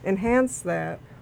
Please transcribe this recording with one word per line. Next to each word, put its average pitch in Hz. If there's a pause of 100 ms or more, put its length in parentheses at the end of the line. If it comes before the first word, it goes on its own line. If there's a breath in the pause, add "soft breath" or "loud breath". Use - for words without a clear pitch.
enhance 233
that 165 (220 loud breath)